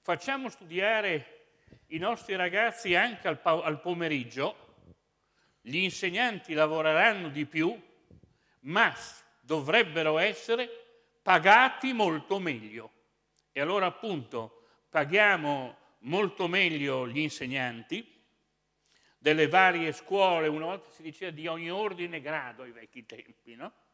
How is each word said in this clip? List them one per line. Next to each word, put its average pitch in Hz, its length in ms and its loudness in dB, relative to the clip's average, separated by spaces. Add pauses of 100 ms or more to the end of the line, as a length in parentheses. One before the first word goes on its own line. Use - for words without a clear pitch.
"Facciamo 262 480 -4
studiare 190 880 -2 (500)
i 156 100 -10
nostri 202 380 -4
ragazzi 190 580 0
anche 202 360 0
al - 100 -4
pa-, 165 240 2
al 156 160 -2
pomeriggio, 156 960 -6 (880)
gli 127 160 -6
insegnanti 190 760 -2
lavoreranno 156 760 2
di 147 160 -6
più, 160 280 -2 (880)
ma 175 320 0
s-, - 300 -16 (160)
dovrebbero 156 760 0
essere 226 520 -2 (520)
pagati 220 720 6
molto 196 440 0
meglio." 113 540 -8 (600)
E 139 80 -4
allora 185 240 0
appunto 135 840 -8 (220)
paghiamo 151 880 2 (260)
molto 180 440 -2
meglio 147 600 0
gli 120 120 -6
insegnanti 131 1000 -6 (1000)
delle 156 280 4
varie 175 440 4
scuole, 185 560 2
una 156 180 -4
volta 190 240 -8
si - 140 -20
diceva 160 260 -12
di 156 160 -12
ogni 165 240 -6
ordine 180 480 -6
e 147 40 -10
grado 131 420 -10
ai 123 80 -18
vecchi 113 340 -20
tempi, - 480 -20
no? 143 180 -16 (220)